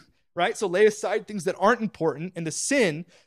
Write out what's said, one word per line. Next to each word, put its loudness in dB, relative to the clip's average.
<laughs> -20
right? 0
So -4
lay 4
aside 0
things -8
that -2
aren't 4
important -4
and -6
the -4
sin 0